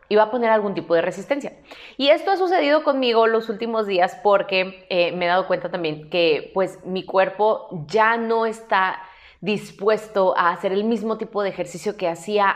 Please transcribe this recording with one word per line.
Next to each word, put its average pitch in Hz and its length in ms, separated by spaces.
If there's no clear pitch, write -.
y 208 60
va 214 80
a 214 60
poner 233 200
algún 208 240
tipo 160 200
de 165 60
resistencia. 190 540
Y 277 140
esto 330 200
ha 392 60
sucedido 320 480
conmigo 240 420
los 226 220
últimos 220 380
días 185 360
porque, 196 680
eh, 175 220
me 180 120
he 175 40
dado 185 180
cuenta 175 240
también 156 400
que, 165 420
pues, 185 320
mi 185 180
cuerpo 190 840
ya 220 300
no 226 260
está 208 560
dispuesto 202 1000
a 175 140
hacer 185 200
el 202 120
mismo 220 340
tipo 208 240
de 190 80
ejercicio 185 480
que 180 100
hacía 196 480